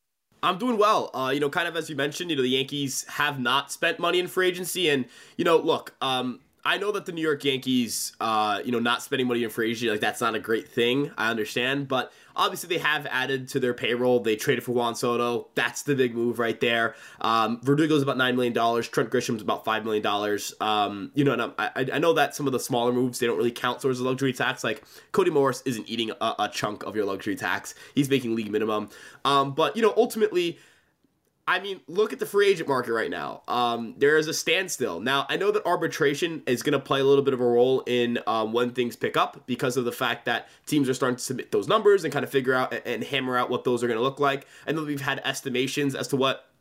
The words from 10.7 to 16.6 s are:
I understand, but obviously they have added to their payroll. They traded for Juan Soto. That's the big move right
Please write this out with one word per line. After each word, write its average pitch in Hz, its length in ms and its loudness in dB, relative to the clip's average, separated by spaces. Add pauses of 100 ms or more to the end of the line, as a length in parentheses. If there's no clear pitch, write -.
I 110 120 0
understand, 123 600 -2
but 127 240 -4 (240)
obviously 185 320 -2
they 165 120 -2
have 147 260 0
added 131 420 -2
to 139 100 0
their 123 140 0
payroll. 123 480 2
They 110 160 2
traded 127 260 0
for 127 80 -4
Juan 120 240 0
Soto. 120 600 -2
That's 120 260 -2
the 143 120 0
big 127 220 2
move 117 240 -2
right 113 220 0